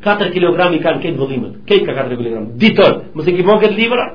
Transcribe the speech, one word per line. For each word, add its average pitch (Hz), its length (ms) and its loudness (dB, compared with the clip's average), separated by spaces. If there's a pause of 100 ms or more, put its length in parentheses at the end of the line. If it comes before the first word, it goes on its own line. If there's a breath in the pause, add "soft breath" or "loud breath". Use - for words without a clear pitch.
Katër 202 300 0
kilogram 175 420 2
i - 60 -2
kanë 156 200 0
këtë 143 180 -4
vëllimet, 135 360 -4 (120)
këtë 185 200 2
ka 139 80 -4
katër 127 220 -4
kilogram. 113 320 -6 (100)
Diton, 202 400 4 (140)
mos 156 140 -2
e 175 80 0
ke 180 100 0
bën 208 160 4
këtë 202 160 2
libra? 233 360 0